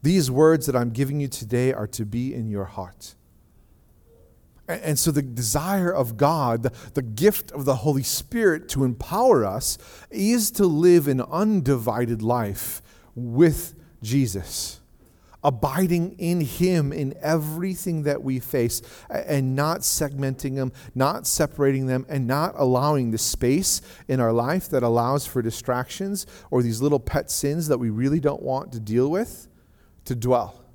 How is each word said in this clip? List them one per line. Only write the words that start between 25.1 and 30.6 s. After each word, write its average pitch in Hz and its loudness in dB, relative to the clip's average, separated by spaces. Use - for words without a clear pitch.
for 123 -2
distractions 127 -4
or 123 2
these 113 0
little 143 2
pet - -4
sins 151 -2
that 143 2
we 120 -2
really 135 0
don't 143 -2
want 131 -4
to 120 -10
deal 113 2
with 208 -6
to 131 -6
dwell. 117 0